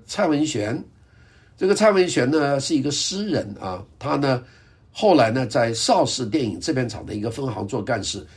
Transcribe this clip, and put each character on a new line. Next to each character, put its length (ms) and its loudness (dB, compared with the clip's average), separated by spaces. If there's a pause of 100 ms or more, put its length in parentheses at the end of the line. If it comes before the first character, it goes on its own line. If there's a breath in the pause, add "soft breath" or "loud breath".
蔡 200 0
文 160 2
玄。 400 -4 (760 soft breath)
这 60 0
个 80 4
蔡 180 6
文 160 4
玄 220 2
呢 300 2
是 160 -2
一 80 2
个 80 -2
诗 360 -4
人 320 -2
啊， 240 -8 (140)
他 180 -4
呢 280 0 (480 soft breath)
后 240 4
来 160 6
呢 160 0
在 260 0
邵 320 2
氏 180 -4
电 220 -2
影 140 -4
制 120 -6
片 160 -2
厂 160 -10
的 120 -10
一 40 -6
个 120 -6
分 160 -6
行 200 -6
做 140 -4
干 220 -4
事， 200 -8 (140 loud breath)